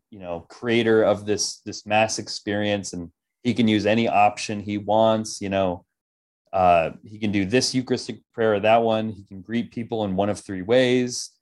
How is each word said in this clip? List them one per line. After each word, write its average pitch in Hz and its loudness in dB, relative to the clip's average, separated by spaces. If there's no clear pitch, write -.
you 104 -20
know, 87 -10
creator 113 2
of 101 2
this, - -2
this - -14
mass 107 0
experience, 104 -4
and 87 -10
he 120 0
can 113 2
use 104 2
any 113 2
option 104 2
he 104 -6
wants. 110 0
You 98 -6
know, 95 -2
uh, 87 4
he 107 -16
can 104 -2
do 98 2
this 123 0
Eucharistic 123 -4
prayer 110 0
or 101 0
that 110 4
one. 110 0
He 98 -12
can 98 -18
greet 113 -6
people 110 -6
in 95 -2
one 101 0
of 98 -6
three 92 -8
ways. 123 0